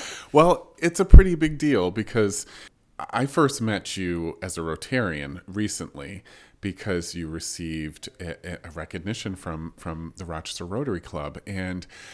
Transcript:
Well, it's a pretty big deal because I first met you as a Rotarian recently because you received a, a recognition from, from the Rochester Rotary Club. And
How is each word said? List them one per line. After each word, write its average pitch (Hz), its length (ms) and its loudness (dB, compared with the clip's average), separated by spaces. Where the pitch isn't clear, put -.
Well, 165 460 4
it's 170 220 0
a 185 60 2
pretty 185 300 12
big 156 220 0
deal 120 340 2
because 107 540 -2
I - 280 -4
first 139 360 2
met 104 360 -4
you 85 440 -4
as 92 160 -8
a 85 40 -6
Rotarian 80 840 -4
recently 92 760 -6
because 90 520 -4
you 85 140 -8
received 80 840 -8
a, 87 440 -12
a 78 60 -16
recognition 90 640 -8
from, 82 420 -10
from 80 400 -10
the 92 80 -12
Rochester 82 400 -10
Rotary 101 360 -4
Club. 73 440 -10
And 92 400 -6